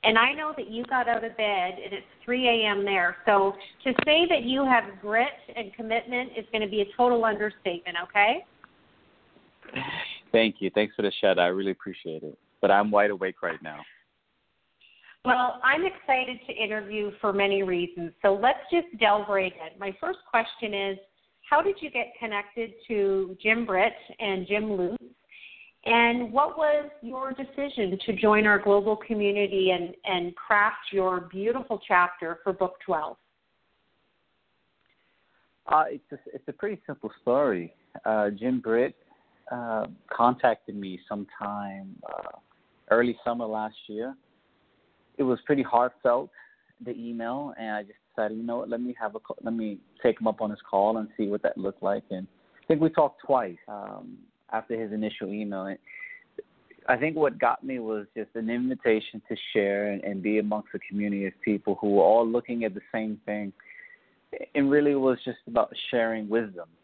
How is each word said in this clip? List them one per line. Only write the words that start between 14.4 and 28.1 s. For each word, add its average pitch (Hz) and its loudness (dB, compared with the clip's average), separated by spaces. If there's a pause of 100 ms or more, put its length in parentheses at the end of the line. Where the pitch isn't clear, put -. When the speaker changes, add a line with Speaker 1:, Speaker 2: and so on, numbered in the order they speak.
Speaker 1:
Well, 247 2
I'm 294 4
excited 254 -2
to - -12
interview 208 -4 (100)
for 202 0
many 196 2
reasons. 175 -4
So 196 6
let's 208 2 (100)
just 339 2 (120)
delve 208 4
right 190 0
in. 160 -16
My 196 -6
first 359 -6 (100)
question 226 -2
is, 196 -4 (440)
how 294 4
did 392 0
you 294 -10
get 240 -6
connected 220 -6 (160)
to 190 0
Jim 226 2
Britt 196 2 (260)
and 190 -4
Jim 208 -2
Lutz? 180 -2 (880)
And 233 2
what 294 0
was 294 2 (100)
your 262 -8
decision 262 -4
to 226 -2